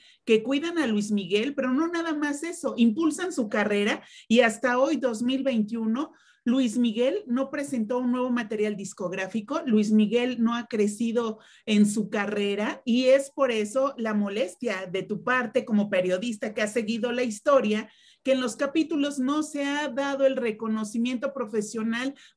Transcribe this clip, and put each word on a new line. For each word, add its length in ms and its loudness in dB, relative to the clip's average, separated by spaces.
que 200 4
cuidan 340 -2
a 100 0
Luis 240 0
Miguel, 440 0
pero 180 -2
no 160 0
nada 240 -2
más 300 -4
eso, 340 -6
impulsan 560 2
su 160 -2
carrera 520 0
y 100 8
hasta 400 2
hoy, 160 2
dos 260 -2
mil 220 -2
veintiuno, 680 -2
Luis 340 2
Miguel 500 2
no 240 -2
presentó 480 -2
un 140 0
nuevo 180 0
material 440 -2
discográfico, 920 -6
Luis 260 4
Miguel 500 2
no 140 2
ha 100 -6
crecido 720 -2
en 180 6
su 240 0
carrera 760 -2
y 260 4
es 200 4
por 220 2
eso 460 0
la 180 -2
molestia 720 -2
de 160 -4
tu 200 -6
parte 420 0
como 240 2
periodista 680 -2
que 80 -2
ha 40 0
seguido 440 -2
la 100 -2
historia, 680 2
que 80 2
en 100 2
los 140 -4
capítulos 640 -2
no 240 0
se 220 -4
ha 220 -2
dado 380 0
el 100 4
reconocimiento 960 -2
profesional 840 -4